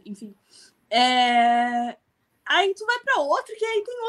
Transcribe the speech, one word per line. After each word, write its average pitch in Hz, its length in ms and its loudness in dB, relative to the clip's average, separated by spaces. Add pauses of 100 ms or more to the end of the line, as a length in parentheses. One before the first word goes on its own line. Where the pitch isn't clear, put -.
enfim. 208 280 -16 (560)
É, 240 1080 2 (480)
aí 381 300 2
tu 440 100 -14
vai 480 140 -2
pra 494 220 0
outro, 440 360 -2
que 440 80 -4
aí 440 180 -2
tem 480 260 -12